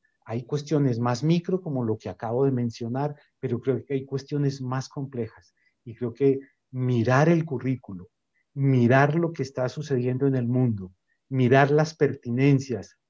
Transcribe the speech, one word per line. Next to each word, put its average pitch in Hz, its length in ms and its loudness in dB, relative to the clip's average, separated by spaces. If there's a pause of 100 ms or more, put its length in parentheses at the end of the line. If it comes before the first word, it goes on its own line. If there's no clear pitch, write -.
(240)
Hay 117 200 -8
cuestiones 143 560 0
más 123 240 -2
micro, 175 380 0
como 135 220 -4
lo 110 140 -2
que - 100 -12
acabo 117 380 -2
de 139 60 2
mencionar, 123 640 -4 (240)
pero 117 200 -4
creo 120 240 -4
que 143 120 -6
hay 135 100 -6
cuestiones 139 560 -4
más 131 260 -6
complejas. 135 640 -10 (300)
Y 110 120 -16
creo 120 180 -6
que 139 260 2 (300)
mirar 127 580 2
el 165 160 2
currículo, 123 640 -6 (440)
mirar 135 640 4
lo 165 180 0
que 139 80 -6
está 127 260 -4
sucediendo 127 600 -2
en 135 80 2
el 120 120 0
mundo, 113 460 0 (340)
mirar 135 440 4
las 156 240 2
pertinencias, 131 1040 0 (120)